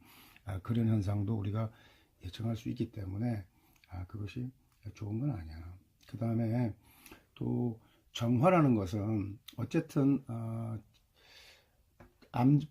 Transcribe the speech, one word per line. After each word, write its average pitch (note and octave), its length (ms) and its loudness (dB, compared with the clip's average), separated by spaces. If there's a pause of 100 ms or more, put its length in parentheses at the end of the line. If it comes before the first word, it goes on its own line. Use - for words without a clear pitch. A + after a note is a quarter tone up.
(460)
아, F#2+ 140 -6
그런 A2+ 280 0
현상도 G#2 500 2
우리가 G#2 340 -2 (520)
예측할 A2 320 -4
수 A2 140 -6
있기 B2 220 -4
때문에, G#2 520 -4 (460)
아, F2+ 180 -10
그것이 B2 440 -8 (420)
좋은 G#2+ 260 -6
건 C#3+ 120 -2
아니야. D#2+ 240 -10 (520)
그 - 100 -12
다음에 A#2 560 0 (640)
또 A#2+ 440 -2 (340)
정화라는 C3 600 6
것은 G2+ 640 -2 (200)
어쨌든, C#3 720 2
어, A2+ 500 -6 (1500)
암, C3+ 280 6 (120)